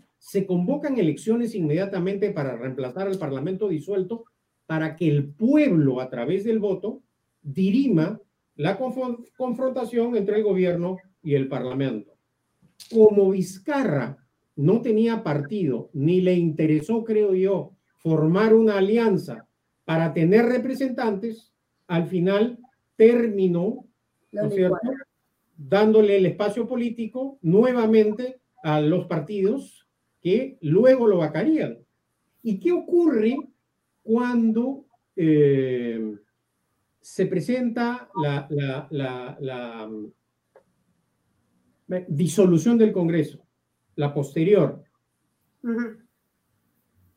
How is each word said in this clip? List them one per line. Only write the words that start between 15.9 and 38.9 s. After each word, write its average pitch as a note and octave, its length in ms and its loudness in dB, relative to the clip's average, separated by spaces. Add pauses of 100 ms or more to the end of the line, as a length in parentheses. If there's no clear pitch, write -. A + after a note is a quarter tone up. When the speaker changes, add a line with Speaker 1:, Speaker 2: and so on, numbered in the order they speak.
Speaker 1:
ni D#3+ 280 2
le F3+ 140 2
interesó, D#3+ 720 0
creo G#3+ 300 2
yo, F#3 400 -2 (240)
formar E3 560 2
una A3 240 4
alianza G3 680 0 (380)
para E3 280 0
tener F#3+ 340 4
representantes, A#3+ 1040 -4 (340)
al E3+ 200 -2
final G3 520 0 (380)
terminó, G#3+ 880 2 (460)
Speaker 2:
Lo G#3 100 -6
Speaker 1:
¿no G#3 60 -2
es G3+ 60 -4
cierto?, F#3 280 0
Speaker 2:
licuaron. C4+ 200 -6 (540)
Speaker 1:
dándole G3+ 600 4
el F#3+ 100 2
espacio G#3 400 -4
político A#3+ 760 -8
nuevamente A3 1000 2 (220)
a D3+ 180 0
los E3+ 260 0
partidos G3+ 800 -4 (320)
que A3+ 400 -2
luego A#3 460 4
lo G3 120 4
vacarían. D#3+ 600 -2 (640)
¿Y G#3 160 -4
qué F4 140 0
ocurre C#4 640 2 (640)
cuando... A#3+ 840 0 (300)
Eh, C3 1000 2 (840)
se - 260 -4
presenta A#3+ 800 -4 (120)
la, C#3+ 300 -4
la, C#3+ 400 -6